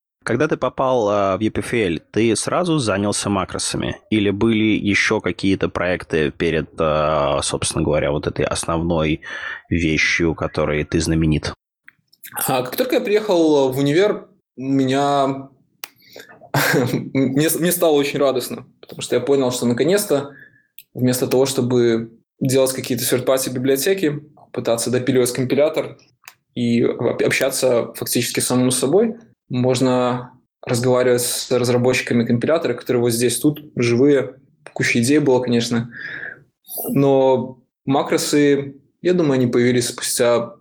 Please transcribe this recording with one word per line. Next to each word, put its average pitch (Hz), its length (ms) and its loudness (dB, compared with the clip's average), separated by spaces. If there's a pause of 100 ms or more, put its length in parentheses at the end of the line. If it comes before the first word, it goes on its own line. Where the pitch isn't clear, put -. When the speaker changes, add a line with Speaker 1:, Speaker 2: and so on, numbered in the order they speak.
(240)
Speaker 1:
Когда 123 240 0
ты 156 80 -2
попал, 127 520 0
а, 98 280 2
в 92 40 -4
E 107 100 -2
P - 100 -4
F - 140 -6
L, 92 240 0 (120)
ты 110 240 2
сразу 160 440 -2
занялся 104 520 -2
макросами? 92 680 -4 (120)
Или 104 200 2
были 110 340 0
ещё 101 560 0
какие-то 90 480 -2
проекты 85 640 -2
перед, 78 360 -2 (100)
а, 76 640 0
собственно - 420 -4
говоря, 73 260 0
вот 73 160 -4
этой - 180 -2
основной 82 760 -2 (500)
вещью, 82 640 0
которой 76 500 -2
ты 85 160 -2
знаменит? 80 520 0 (960)
Speaker 2:
А, 131 140 0
как - 120 -8
только 262 220 -2
я 240 40 2
приехал 165 680 2
в 127 80 -4
универ, 160 500 2 (280)
меня, 135 920 0 (1040)
<laughs> 139 300 2 (100)
мне, 135 560 0 (120)
мне 175 120 0
стало 175 200 2
очень 143 260 0
радостно, 123 480 -2 (140)
потому - 220 -14
что - 120 -4
я 120 60 2
понял, 135 320 2
что - 140 -2
наконец-то, 135 640 0 (600)
вместо 123 360 0
того, 127 180 4
чтобы 120 720 0 (220)
делать 131 320 2
какие-то 131 320 -6
third-party 131 480 0
библиотеки, 143 720 -2 (280)
пытаться 117 380 -2
допиливать 123 420 2
компилятор 135 640 -2 (580)
и 120 260 2
об-, 120 400 -2
общаться 123 720 0
фактически - 460 -4
самому 127 320 0
с 127 60 -2
собой, 202 360 2 (340)
можно 127 840 0 (320)
разговаривать 127 580 2
с - 300 -4
разработчиками 123 720 2
компилятора, 123 500 0
которые 123 260 -2
вот 120 120 2
здесь, 117 260 0
тут, 147 220 0 (160)
живые. 123 640 2 (320)
Куча - 280 0
идей 143 200 2
было, 127 200 2
конечно. 117 500 -2 (960)
Но 135 760 2 (220)
макросы, 143 880 0 (280)
я 180 120 2
думаю, 156 200 2
они 127 120 2
появились 120 400 2
спустя - 760 0